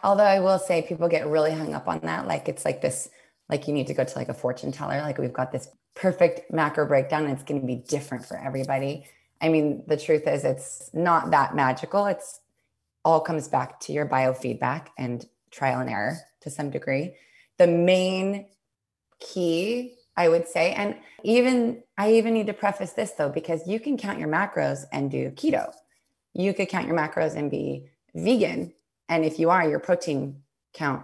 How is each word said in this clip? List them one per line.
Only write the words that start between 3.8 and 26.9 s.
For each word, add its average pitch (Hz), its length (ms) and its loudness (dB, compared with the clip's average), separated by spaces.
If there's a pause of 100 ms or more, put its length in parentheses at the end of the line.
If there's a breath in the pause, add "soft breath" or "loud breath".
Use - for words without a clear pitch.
to 147 60 -6
go 135 100 0
to, - 140 -6
like, - 120 -6
a - 40 -6
fortune 127 380 -6
teller. 143 300 -4
Like, 151 160 -6
we've 127 160 -4
got 131 180 -4
this - 160 -8 (280)
perfect - 560 2
macro 151 340 0
breakdown, 143 400 2
and 139 80 -2
it's 135 100 -8
gonna 143 180 -4
be 123 140 -2
different 127 500 -6
for 87 120 -12
everybody. 135 680 -4 (360 loud breath)
I 160 80 2
mean, 151 380 2
the 151 100 2
truth 151 300 0
is 143 180 0
it's - 480 -6
not 165 380 2
that 139 240 4
magical. 147 500 0
It's - 340 -6 (680)
all 160 160 6
comes 156 260 -4
back 127 340 -4
to 143 120 -8
your 147 140 -2
biofeedback 131 800 0 (100)
and 120 280 -6 (260)
trial 127 280 0
and 127 100 -4
error 113 280 -4 (240)
to - 80 -14
some 143 200 -6
degree. 139 460 -4 (420 soft breath)
The 175 100 8
main 185 800 2 (720)
key, 196 760 -2 (220)
I 175 100 6
would 165 200 4
say, 175 260 2
and 208 240 -2 (260 loud breath)
even, 240 600 4 (140)
I 208 160 4
even 226 200 4
need 220 140 0
to 208 60 -2
preface 202 400 -2
this 214 180 -4
though, 170 180 -2
because 165 380 -4
you 214 120 -2
can 277 180 -2
count 196 220 -6
your 156 80 -4
macros 151 640 -2
and 139 200 -2
do 131 200 -4
keto. - 400 -2 (600)
You 190 200 0
could 190 140 -2
count 185 200 -4
your 170 100 0